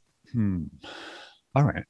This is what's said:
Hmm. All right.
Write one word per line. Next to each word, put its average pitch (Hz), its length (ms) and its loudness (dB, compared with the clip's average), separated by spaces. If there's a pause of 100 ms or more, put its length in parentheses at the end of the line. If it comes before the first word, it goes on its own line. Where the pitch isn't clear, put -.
(320)
Hmm. 98 320 0 (920)
All 139 80 8
right. - 280 2